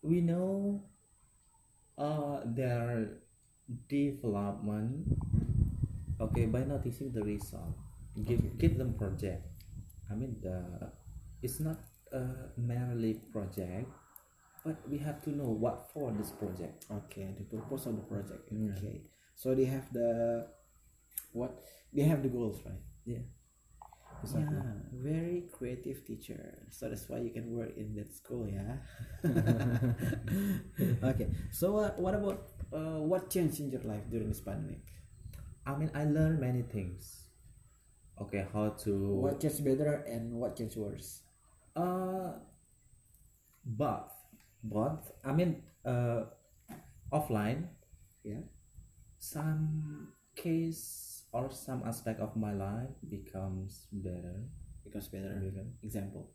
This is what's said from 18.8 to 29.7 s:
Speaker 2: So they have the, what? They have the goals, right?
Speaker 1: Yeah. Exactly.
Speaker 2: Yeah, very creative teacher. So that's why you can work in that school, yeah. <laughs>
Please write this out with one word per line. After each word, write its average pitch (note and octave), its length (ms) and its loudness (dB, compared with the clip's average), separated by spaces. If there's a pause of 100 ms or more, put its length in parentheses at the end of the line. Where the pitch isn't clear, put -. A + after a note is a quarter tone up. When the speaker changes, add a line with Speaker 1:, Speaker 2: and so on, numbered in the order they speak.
Speaker 2:
So C3 180 2
they C3 120 6
have C3 260 -2
the, A#2 560 2 (840)
what? B2 260 -4 (340)
They C#3 100 6
have D3 200 8
the C3 60 4
goals, A#2 360 0
right? G2 140 -8 (260)
Speaker 1:
Yeah. A#2+ 200 -4 (960)
Exactly. D3+ 320 0
Speaker 2:
Yeah, C3 180 -2 (200)
very E3 580 0
creative B2+ 540 -6
teacher. - 520 -10 (140)
So - 180 -8
that's - 200 -6
why B2 100 -4
you A#2 120 -2
can A#2 200 -6
work A#2 240 -4
in G#2+ 240 -6
that - 160 -10
school, A#2+ 320 -4
yeah. G2+ 300 -2 (440)
<laughs> B2 1800 4